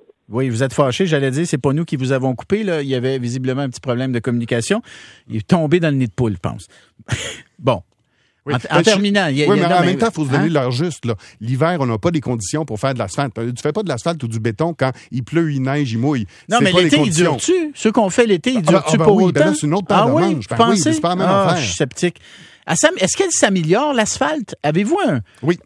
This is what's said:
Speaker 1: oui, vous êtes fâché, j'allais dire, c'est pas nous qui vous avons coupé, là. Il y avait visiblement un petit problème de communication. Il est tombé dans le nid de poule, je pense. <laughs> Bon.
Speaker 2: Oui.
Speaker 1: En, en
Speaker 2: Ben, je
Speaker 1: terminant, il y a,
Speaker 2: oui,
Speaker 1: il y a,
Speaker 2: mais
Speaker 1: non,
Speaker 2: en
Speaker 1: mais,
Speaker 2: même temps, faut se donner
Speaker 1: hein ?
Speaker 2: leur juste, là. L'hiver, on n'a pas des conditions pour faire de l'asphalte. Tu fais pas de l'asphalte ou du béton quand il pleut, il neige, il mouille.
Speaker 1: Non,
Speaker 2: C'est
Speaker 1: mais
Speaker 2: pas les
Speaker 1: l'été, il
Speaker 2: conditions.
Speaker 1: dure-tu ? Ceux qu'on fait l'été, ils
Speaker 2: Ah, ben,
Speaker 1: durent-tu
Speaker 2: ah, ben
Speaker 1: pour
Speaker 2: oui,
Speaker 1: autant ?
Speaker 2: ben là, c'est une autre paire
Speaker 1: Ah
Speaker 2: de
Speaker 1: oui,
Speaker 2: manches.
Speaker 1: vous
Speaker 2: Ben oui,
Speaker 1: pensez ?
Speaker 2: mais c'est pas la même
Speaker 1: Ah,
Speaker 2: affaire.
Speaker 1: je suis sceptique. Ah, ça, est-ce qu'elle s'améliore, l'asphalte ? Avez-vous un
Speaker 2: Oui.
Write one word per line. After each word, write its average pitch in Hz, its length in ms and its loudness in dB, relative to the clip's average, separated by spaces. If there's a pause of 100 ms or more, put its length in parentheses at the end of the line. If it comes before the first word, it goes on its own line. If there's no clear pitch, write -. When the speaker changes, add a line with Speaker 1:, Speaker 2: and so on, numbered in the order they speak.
(280)
Speaker 1:
oui, 127 220 -2
vous 113 120 -2
êtes 135 120 -2
fâché, 143 320 0
j'allais 139 240 0
dire, 156 160 -2
c'est 156 120 -2
pas 135 140 0
nous 160 140 -2
qui 160 100 -6
vous 131 160 -2
avons 131 220 0
coupé, 202 280 -4
là. 170 200 -2
Il 139 60 -6
y 131 60 -2
avait 131 240 -2
visiblement 127 440 -4
un 135 80 -4
petit - 100 -14
problème 131 320 -2
de 120 60 -2
communication. 120 640 -2 (460)
Il 113 80 -8
est 107 100 -6
tombé 170 340 2
dans 165 100 2
le 139 60 2
nid 127 120 0
de - 40 -12
poule, 113 220 0
je 87 60 -8
pense. 67 260 -8 (420)
<laughs> - 80 -4 (420)
Bon. 120 240 0 (640)
Speaker 2:
Oui. 143 100 -2
Speaker 1:
En, - 20 2
en - 20 -4
Speaker 2:
Ben, 151 200 0
je 175 40 4
Speaker 1:
terminant, 202 460 2
il 135 100 0
y 151 60 2
a, 147 40 4
Speaker 2:
oui, 202 80 4
Speaker 1:
il 190 40 2
y 175 40 2
a, 170 40 2
Speaker 2:
mais 175 60 2
Speaker 1:
non, 180 40 4
Speaker 2:
en - 40 6
Speaker 1:
mais, 175 40 2
Speaker 2:
même 180 120 2
temps, 226 120 2
faut 156 140 -4
se 131 60 -2
donner 156 160 2
Speaker 1:
hein ? 170 60 0
Speaker 2:
leur 131 200 2
juste, 151 320 -4
là. 117 100 -2 (260)
L'hiver, 131 380 0
on 135 80 0
n'a 117 100 0
pas 165 140 -2
des 156 100 -2
conditions 123 440 -4
pour 110 160 -8
faire 135 120 -2
de 127 60 -6
l'asphalte. 117 360 -4
Tu 117 280 -6
fais 151 100 -2
pas 208 120 -4
de 180 40 -6
l'asphalte 151 360 -4
ou - 20 -4
du 113 140 -6
béton 120 340 -4
quand 131 160 -2 (220)
il 123 100 -4
pleut, 156 300 -2
il 135 100 -2
neige, 135 300 -2
il 113 60 -2
mouille. 123 280 0 (220)
Speaker 1:
Non, 214 100 0
Speaker 2:
C'est 233 60 4
Speaker 1:
mais 185 80 4
Speaker 2:
pas 180 60 4
les 180 60 6
Speaker 1:
l'été, 170 120 4
il 302 80 4
Speaker 2:
conditions. 170 320 2
Speaker 1:
dure-tu ? 320 400 0
Ceux 220 160 0
qu'on 214 180 2
fait 240 160 2
l'été, 202 240 0
ils 254 80 0
Speaker 2:
Ah, - 40 0
ben, 156 100 2
Speaker 1:
durent-tu 180 220 2
Speaker 2:
ah, 151 40 2
ben 160 60 2
Speaker 1:
pour 196 120 4
Speaker 2:
oui, 190 100 4
Speaker 1:
autant ? 160 140 2
Speaker 2:
ben 302 60 4
là, 302 80 0
c'est 302 140 -4
une 156 60 0
autre 196 120 -2
paire - 160 2
Speaker 1:
Ah 226 60 2
Speaker 2:
de 262 40 2
Speaker 1:
oui, 320 100 2 (120)
Speaker 2:
manches. 120 160 -6
Speaker 1:
vous - 60 -4
Speaker 2:
Ben 226 80 4
oui, 233 80 4
Speaker 1:
pensez ? 208 160 2
Speaker 2:
mais 320 80 2
c'est 311 40 -6
pas - 100 2
la 180 60 2
même 185 120 0
Speaker 1:
Ah, 196 160 4
Speaker 2:
affaire. 175 180 2
Speaker 1:
je 117 40 -2
suis 92 100 -4
sceptique. 165 440 -4 (440)
Ah, 165 120 -2
ça, 302 140 4 (100)
est-ce - 160 0
qu'elle 370 160 0
s'améliore, 202 600 2
l'asphalte ? 269 680 -2
Avez-vous 202 420 0
un 160 160 0 (220)
Speaker 2:
Oui. 165 240 0